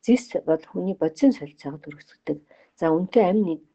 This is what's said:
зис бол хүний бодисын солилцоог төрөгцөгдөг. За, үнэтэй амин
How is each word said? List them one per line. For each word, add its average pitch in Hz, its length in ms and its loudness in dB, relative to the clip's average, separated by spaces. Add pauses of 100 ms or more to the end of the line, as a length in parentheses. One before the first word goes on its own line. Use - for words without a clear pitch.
зис 247 200 2 (120)
бол 160 260 -2
хүний 185 320 -6
бодисын 185 380 2
солилцоог 147 480 -12
төрөгцөгдөг. - 580 -12 (340)
За, 160 200 -2
үнэтэй 185 320 2
амин 180 340 0 (160)